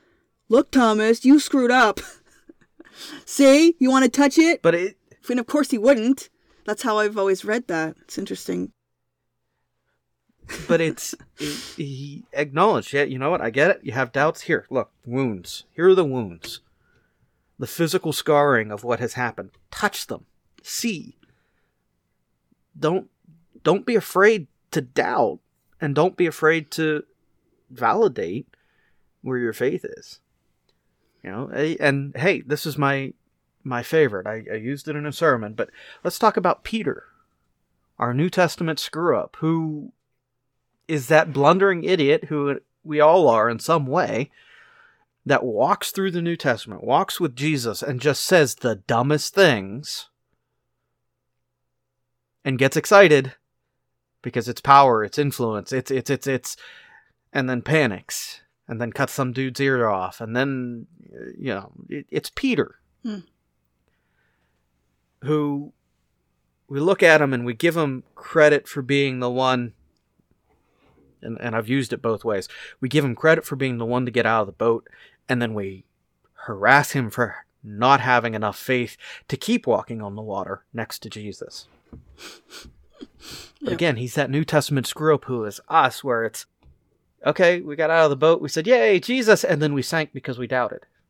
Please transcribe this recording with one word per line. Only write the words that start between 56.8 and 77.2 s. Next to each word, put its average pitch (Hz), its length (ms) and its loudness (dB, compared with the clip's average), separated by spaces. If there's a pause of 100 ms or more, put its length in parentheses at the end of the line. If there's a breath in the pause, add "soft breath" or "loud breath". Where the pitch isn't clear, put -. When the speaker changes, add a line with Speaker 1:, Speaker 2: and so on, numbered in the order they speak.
Speaker 2:
and 135 160 -4
then 123 140 -4
panics, - 800 -4 (260)
and 113 140 -10
then 117 120 -6
cuts 135 200 -4
some 127 200 -4
dude's 131 280 -6
ear 131 280 0
off, 92 320 -4
and 113 160 -8
then, 127 500 -4 (280)
uh, 60 240 -16
you 131 160 -6
know, 98 160 -12 (180)
it, 143 220 -12
it's - 240 -8
Peter, 247 420 -2 (260)
Speaker 1:
Hmm. 208 180 -10 (2000)
Speaker 2:
who 143 500 -4 (960)
we 139 120 -6
look 185 220 2
at 160 180 8
him 139 120 0
and 123 120 -4
we 120 100 -4
give 165 220 0
him 139 260 -4 (120)
credit 151 540 2
for 147 140 -10
being 135 380 -2
the 123 100 -2
one, 127 420 0 (1500)
and, 113 180 -12
and 113 160 -6
I've 113 120 -4
used 131 240 0
it 139 100 -8
both 113 220 -2
ways, 104 240 -4 (320 loud breath)
we 131 80 -4
give 143 160 2
him 123 100 -2
credit 160 300 2
for 147 120 -8
being 131 220 -4
the 117 80 -6
one 123 180 -2
to 123 60 -6
get 113 160 0
out 110 160 2
of 101 40 -2
the 95 60 -14
boat, 117 340 0 (420 soft breath)
and 123 120 0
then 113 140 -4
we 98 300 -10 (600)
harass 120 480 4
him 123 180 -2
for - 360 -6 (160)